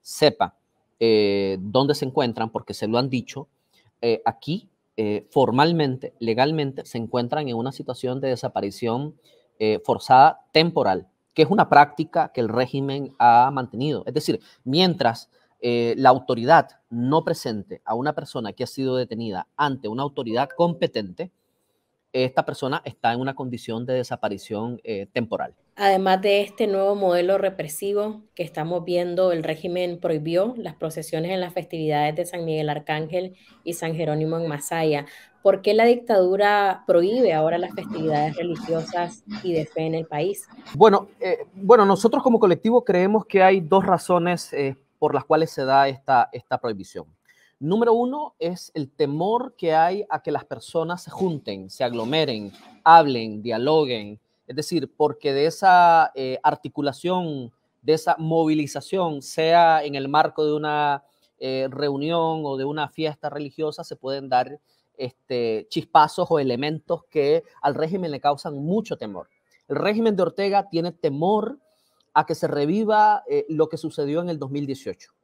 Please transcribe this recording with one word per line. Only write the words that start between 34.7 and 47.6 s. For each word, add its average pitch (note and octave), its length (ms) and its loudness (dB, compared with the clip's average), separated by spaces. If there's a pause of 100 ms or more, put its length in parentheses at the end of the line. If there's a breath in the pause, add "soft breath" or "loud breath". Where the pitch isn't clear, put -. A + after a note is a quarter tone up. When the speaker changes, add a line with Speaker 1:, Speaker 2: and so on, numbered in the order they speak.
Speaker 2:
¿Por F#3+ 180 4
qué G#3 140 2
la A3+ 100 6
dictadura G3+ 1040 4
prohíbe G3 460 4
ahora D#3+ 260 2
las F3+ 160 -6
festividades D#3 600 -2
religiosas E3+ 880 -6 (200)
y F3+ 100 -2
de D#3 140 -2
fe D#3+ 180 -4
en D#3+ 80 -2
el D#3+ 140 -4
país? E3 400 -4 (260)
Speaker 1:
Bueno, G3 360 6 (100)
eh, F3+ 340 -4
bueno, G3 320 6
nosotros G#3 380 2
como A#3 160 4
colectivo A3+ 440 4
creemos F#3+ 440 2
que F#3+ 160 4
hay F#3+ 180 6
dos F#3 240 2
razones, F3 680 0
eh, C3+ 220 -4 (220)
por C#3+ 160 0
las C3+ 120 -2
cuales D#3+ 260 2
se C#3 120 -6
da C3+ 240 4
esta, C3 460 0
esta B2 240 -6
prohibición. G2 480 -8 (560 soft breath)